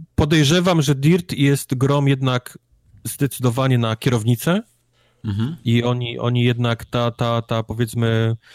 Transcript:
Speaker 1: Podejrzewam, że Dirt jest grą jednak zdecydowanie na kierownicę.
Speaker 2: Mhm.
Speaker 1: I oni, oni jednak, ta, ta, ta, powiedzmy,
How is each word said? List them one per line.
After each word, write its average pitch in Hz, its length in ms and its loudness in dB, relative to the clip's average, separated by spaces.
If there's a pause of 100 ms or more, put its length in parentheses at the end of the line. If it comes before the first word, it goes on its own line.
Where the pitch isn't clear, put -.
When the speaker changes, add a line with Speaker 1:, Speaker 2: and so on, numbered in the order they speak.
(140)
Speaker 1:
Podejrzewam, 165 680 2
że 143 120 0
Dirt 160 380 2
jest 139 420 0
grą 139 320 2
jednak 131 520 -2 (460)
zdecydowanie 127 720 0
na 113 180 0
kierownicę. 123 640 0 (640)
Speaker 2:
Mhm. 113 400 -4
Speaker 1:
I 117 180 2
oni, 123 360 -4
oni 120 260 0
jednak, 120 400 0
ta, 120 260 -2
ta, 117 320 -2
ta, 113 200 -4
powiedzmy, 113 720 -2 (180)